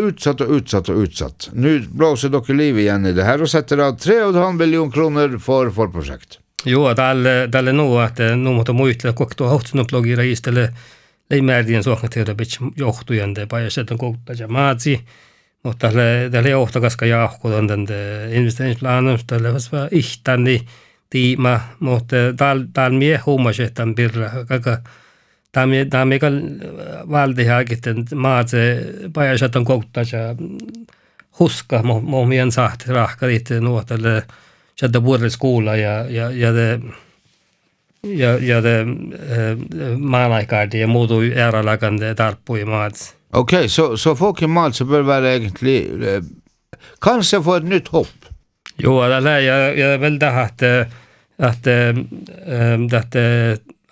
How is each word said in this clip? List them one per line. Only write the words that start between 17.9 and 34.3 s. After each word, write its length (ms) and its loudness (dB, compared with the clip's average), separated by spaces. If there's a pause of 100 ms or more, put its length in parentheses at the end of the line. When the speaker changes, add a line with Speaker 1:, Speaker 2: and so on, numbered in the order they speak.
Speaker 2:
investeringsplanen, 880 0
tälle 260 -2
vas 180 -4
va 200 -4
ihtani 720 0 (480)
tiima, 500 2 (200)
mutta 360 -2 (220)
tal-, 360 2
tal 180 2
mie 340 2
huomasin, 400 0
että 160 -8
tämän 140 -2
pirra, 340 -2 (180)
kaka, 300 -2 (760)
tal 160 2
mie, 180 2
tal 200 2
mie 140 2
kal-, 220 0 (720)
valdi 340 2
haakitten 600 0 (100)
maatsi 420 0 (560)
pajaset 420 0
on 100 0
koutta 340 -2
ja 360 -6 (1040)
huska, 440 0
mo-, 180 0
mo-, 240 -2
mien 260 0
sahti 420 -2
rahka 340 -2
liitte 340 -2
nuo 220 -2
tälle 400 -2 (520)